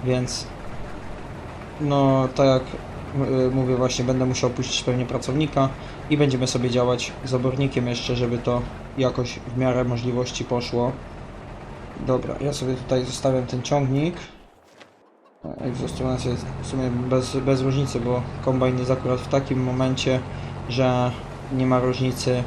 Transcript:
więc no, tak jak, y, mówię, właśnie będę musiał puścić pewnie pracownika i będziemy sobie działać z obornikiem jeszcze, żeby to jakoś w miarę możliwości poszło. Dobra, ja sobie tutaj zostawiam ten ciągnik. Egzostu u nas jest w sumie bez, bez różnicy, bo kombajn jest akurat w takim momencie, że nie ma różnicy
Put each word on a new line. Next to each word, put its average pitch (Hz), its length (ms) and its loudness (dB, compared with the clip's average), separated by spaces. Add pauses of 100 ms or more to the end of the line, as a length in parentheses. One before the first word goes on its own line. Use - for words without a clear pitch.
więc 127 420 0 (1300)
no, 135 540 4
tak 139 120 6
jak, 131 160 6 (680)
y, 127 200 4
mówię, 127 260 2
właśnie 123 280 0
będę 127 220 2
musiał 127 240 2
puścić - 320 -2
pewnie 127 240 0
pracownika 135 640 2 (420)
i 151 60 6
będziemy 131 300 4
sobie 123 240 2
działać 123 420 2 (120)
z 123 100 0
obornikiem 127 540 2
jeszcze, 120 280 -2
żeby 120 220 0
to 120 240 0 (360)
jakoś 127 420 0 (140)
w 123 40 -2
miarę 127 260 2
możliwości 120 600 -2
poszło. 120 480 0 (1120)
Dobra, 127 340 0
ja 143 120 -2
sobie 131 220 -2
tutaj 127 300 0
zostawiam 127 420 0
ten 123 160 -4
ciągnik. 143 540 2 (1400)
Egzostu 127 440 -4
u - 20 0
nas 127 180 -2
jest 123 220 -2 (160)
w - 40 -8
sumie 131 240 -2
bez, 123 460 0
bez 131 260 2
różnicy, 131 380 0
bo 123 220 0 (220)
kombajn 127 340 2
jest 127 120 0
akurat 127 300 2
w - 80 -10
takim 135 340 2
momencie, 131 580 2 (480)
że 123 420 4 (420)
nie 131 140 2
ma 127 140 6
różnicy 127 680 2